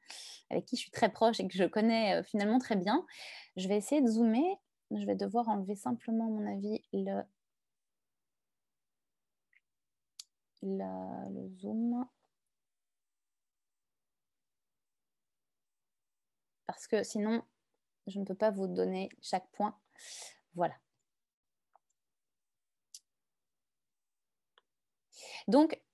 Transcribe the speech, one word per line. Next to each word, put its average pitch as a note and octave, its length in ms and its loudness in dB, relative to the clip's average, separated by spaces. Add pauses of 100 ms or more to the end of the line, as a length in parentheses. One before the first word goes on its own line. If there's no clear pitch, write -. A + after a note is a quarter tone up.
(500)
avec - 160 -2
qui A#3+ 120 -4
je - 40 -6
suis - 100 -14
très G#3+ 180 2
proche A3 300 4
et F#3+ 80 -2
que F#3 100 -6
je F#3+ 60 4
connais, G#3+ 520 2
euh, E3+ 80 0
finalement G#3+ 340 2
très A#3+ 180 0
bien. G#3 300 2 (500)
Je F#3 140 -4
vais G#3 80 2
essayer C#4+ 240 2
de B3 60 6
zoomer. A#3 520 4 (320)
Je G#3 140 -4
vais G3 100 0
devoir G3+ 320 0
enlever G3+ 300 -2
simplement, A3+ 480 -2
à A3+ 40 -2
mon G#3+ 160 -2
avis, G#3 460 -4
le, G3 300 -2 (3500)
la, F#3+ 680 -4
le G3 180 -8 (100)
zoom. A#3 480 -2 (4000)
Parce - 180 -8
que G#3 160 2
sinon, A3 400 0 (640)
je G3 120 -6
ne G3 60 -4
peux F#3+ 100 -6
pas G#3+ 160 4
vous F#3+ 160 -2
donner F#3 400 0 (140)
chaque - 300 -4
point. - 280 -4 (720)
Voilà. E3+ 220 0 (4000)
Donc, C#4+ 320 6 (140)